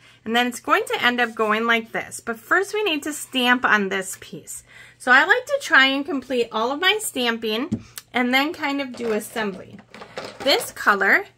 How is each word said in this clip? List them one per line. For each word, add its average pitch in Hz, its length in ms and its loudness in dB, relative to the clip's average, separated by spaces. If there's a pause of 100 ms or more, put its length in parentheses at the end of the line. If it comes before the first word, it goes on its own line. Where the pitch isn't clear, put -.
(240)
And 220 100 -2
then 247 120 4
it's 247 140 -6
going 359 260 2
to 427 180 -2
end 247 160 2
up 226 140 0
going 220 320 0
like 226 260 0
this. - 280 -8
But 226 200 -8
first 370 320 -2
we 427 100 -2
need 311 200 -2
to 302 100 -6
stamp 254 540 0
on 202 240 2
this 190 320 -6
piece. - 400 -16 (340)
So - 160 2
I 285 140 8
like 494 180 2
to 554 160 -2
try 277 240 6
and 277 220 0
complete 254 440 -2
all 226 220 -2
of 294 80 -6
my 392 220 2
stamping 233 840 -4 (300)
and 247 180 0
then 285 220 2
kind 285 260 -4
of 254 160 -8
do 233 160 -4
assembly. 214 680 -6 (600)
This 359 340 0
color 214 540 2 (120)